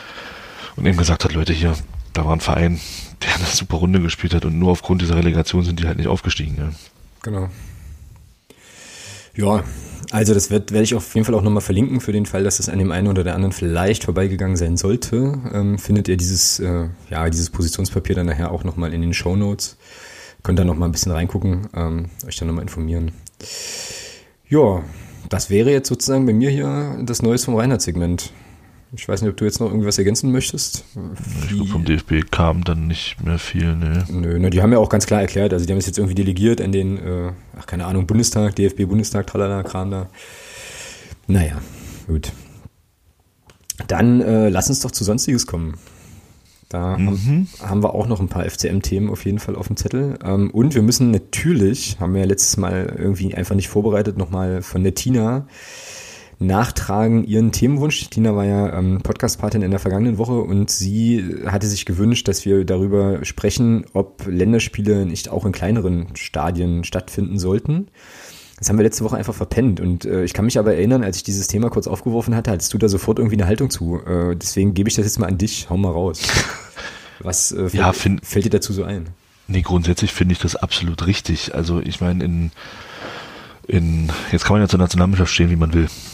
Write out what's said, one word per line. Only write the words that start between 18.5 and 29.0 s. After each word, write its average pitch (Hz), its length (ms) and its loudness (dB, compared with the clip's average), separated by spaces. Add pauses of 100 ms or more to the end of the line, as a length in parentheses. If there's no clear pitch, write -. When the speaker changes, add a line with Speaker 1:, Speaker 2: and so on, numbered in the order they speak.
Speaker 2:
auch 87 120 -4
nochmal 85 300 -4
in 82 80 -2
den 85 120 0
Shownotes. 101 640 -2 (640)
Könnt 90 160 2
ihr 95 60 4
nochmal 85 240 0
ein - 20 0
bisschen 82 200 -2
reingucken, 90 640 -2
ähm, 82 300 -2 (220)
euch 82 100 -10
dann 85 100 -4
nochmal 82 160 -4
informieren. 82 480 -4 (1400)
Ja, 113 320 4 (480)
das 95 220 -4
wäre 110 180 4
jetzt 139 200 2
sozusagen 135 360 0
bei 117 80 4
mir 120 160 2
hier 139 540 -2
das 117 180 -4
Neues 120 240 2
vom 123 100 0
Reinhard-Segment. 87 800 0 (640)
Ich - 120 -14